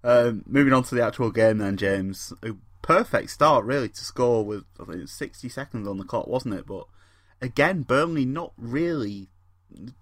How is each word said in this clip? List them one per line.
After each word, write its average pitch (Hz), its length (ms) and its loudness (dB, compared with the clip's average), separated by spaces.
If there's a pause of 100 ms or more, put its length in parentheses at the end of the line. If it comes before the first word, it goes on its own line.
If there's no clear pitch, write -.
Um, 120 440 4
moving 135 260 4
on 131 120 4
to 123 120 -4
the 120 80 4
actual 113 260 -2
game 110 280 4
then, 98 180 -2
James. 98 560 -2 (100)
A 107 140 -10 (260)
perfect - 480 2
start, 143 340 4
really, 127 260 -2
to - 140 -16
score 120 400 2
with, 104 200 -8 (160)
I - 60 -14
think 85 100 -12
it 87 60 -10
was - 100 -14
sixty - 360 -12
seconds 120 380 -8
on 98 120 -6
the 98 60 -8
clock, - 220 -6
wasn't 123 280 -4
it? - 120 -12
But 95 200 -14 (540)
again, 143 420 0
Burnley 147 420 2
not 147 320 -6
really, 117 720 -4 (720)